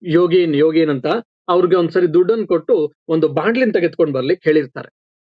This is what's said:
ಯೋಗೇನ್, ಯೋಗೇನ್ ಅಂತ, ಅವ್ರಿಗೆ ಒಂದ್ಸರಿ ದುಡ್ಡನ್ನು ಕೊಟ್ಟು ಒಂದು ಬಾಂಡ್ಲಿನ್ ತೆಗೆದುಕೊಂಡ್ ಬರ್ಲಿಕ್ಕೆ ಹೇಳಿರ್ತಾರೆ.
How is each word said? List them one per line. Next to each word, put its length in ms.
ಯೋಗೇನ್, 520
ಯೋಗೇನ್ 360
ಅಂತ, 160
ಅವ್ರಿಗೆ 280
ಒಂದ್ಸರಿ 380
ದುಡ್ಡನ್ನು 320
ಕೊಟ್ಟು 460
ಒಂದು 200
ಬಾಂಡ್ಲಿನ್ 460
ತೆಗೆದುಕೊಂಡ್ 380
ಬರ್ಲಿಕ್ಕೆ 380
ಹೇಳಿರ್ತಾರೆ. 380